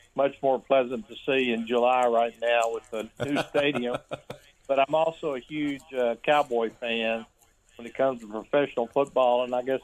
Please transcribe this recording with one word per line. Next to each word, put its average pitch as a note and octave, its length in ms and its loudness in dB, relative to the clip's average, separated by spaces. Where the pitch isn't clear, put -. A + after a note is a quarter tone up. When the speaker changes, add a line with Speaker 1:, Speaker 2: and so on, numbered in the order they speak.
Speaker 1:
much C#3 260 2
more C3 160 2
pleasant B2 500 0
to A#2 80 -18
see C3 260 2
in A2+ 140 -2
July B2 400 4
right A#2 340 2
now A#2 320 2
with A2 180 -10
the A2 180 -6
new C#3 180 -2
Speaker 2:
<laughs> - 80 -16
Speaker 1:
stadium. C3+ 480 -2
But C3+ 140 2
I'm C#3 140 2
also D#3+ 400 -2
a B2+ 40 -6
huge, D3 440 -6
uh, A#2+ 280 0
Cowboy C3 460 2
fan A2+ 560 -4
when A#2 100 -14
it A2+ 80 -16
comes C3 280 0
to A2 40 -14
professional A#2 600 -2
football, B2+ 580 2
and B2 100 -4
I B2 80 -2
guess C3 220 -4